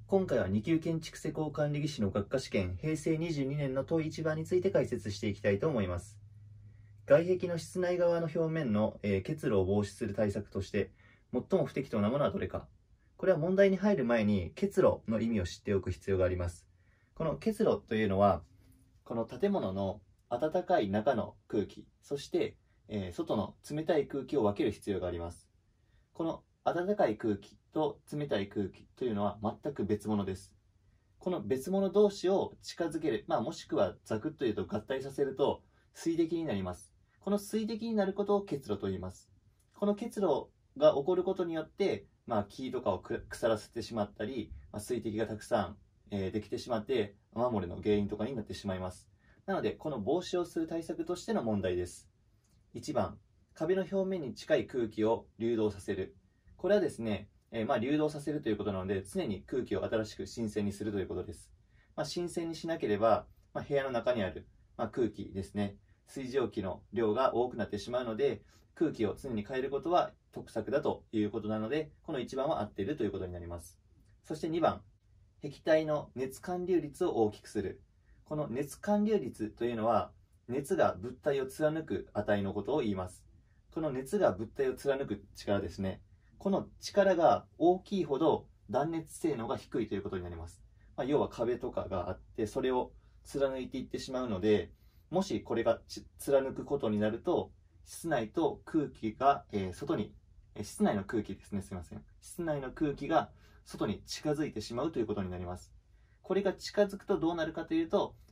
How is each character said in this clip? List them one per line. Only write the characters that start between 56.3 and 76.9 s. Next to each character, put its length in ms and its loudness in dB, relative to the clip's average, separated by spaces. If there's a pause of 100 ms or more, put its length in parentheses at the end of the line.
こ 120 -2
れ 60 8
は 60 6
で 80 0
す 120 -8
ね、 280 -4 (220)
え 120 -2
ー、 20 0
ま 100 2
あ、 20 2
流 200 0
動 120 2
さ 100 -6
せ 120 -4
る 100 -4
と 80 -2
い 40 2
う 40 0
こ 80 -6
と 80 0
な 60 -2
の 80 -4
で、 160 0
常 220 -4
に 220 -6
空 160 -2
気 120 -4
を 100 -2
新 200 0
し 100 -12
く 120 -8
新 220 -4
鮮 160 -2
に 80 -2
す 100 -8
る 80 -2
と 80 -2
い 40 -2
う 40 -6
こ 80 -8
と 80 -4
で 100 -10
す。 180 -20 (440)
ま 80 -2
あ、 20 0
新 240 -4
鮮 200 -4
に 60 -6
し 120 -8
な 100 -2
け 100 -2
れ 100 2
ば、 280 4 (280)
ま 80 -4
あ、 60 -10
部 60 -2
屋 100 2
の 80 -4
中 220 2
に 100 0
あ 60 0
る、 180 -10 (280)
ま 100 -2
あ、 40 -4
空 200 0
気 220 -10
で 120 -4
す 120 -12
ね、 220 -2 (300)
水 220 -8
蒸 200 0
気 120 -4
の 200 -6 (120)
量 200 2
が 220 4
多 140 2
く 80 -8
な 80 -2
っ 40 -8
て 80 -4
し 140 -8
ま 100 0
う 40 -6
の 100 -4
で、 260 0 (340)
空 160 0
気 140 0
を 100 -2
常 160 -10
に 140 -2
変 120 -6
え 40 0
る 80 -4
こ 120 -2
と 100 -2
は 200 4 (200)
得 180 -12
策 220 -6
だ 100 2
と 300 -2
い 120 2
う 80 0
こ 100 -4
と 60 -6
な 120 -2
の 100 -4
で、 220 -2 (120)
こ 100 -8
の 60 -2
一 160 -6
番 120 0
は 140 0
合 40 -2
っ 60 -10
て 100 -8
い 40 0
る 100 -2
と 80 -2
い 40 0
う 40 -2
こ 80 -6
と 60 -4
に 80 -8
な 60 -10
り 80 -10
ま 120 -8
す。 200 -18 (440)
そ 120 -6
し 40 -10
て 100 -4
二 100 -2
番、 220 4 (600)
壁 220 -8
体 220 6
の 300 0
熱 260 -4
還 240 -4
流 160 4
率 240 -2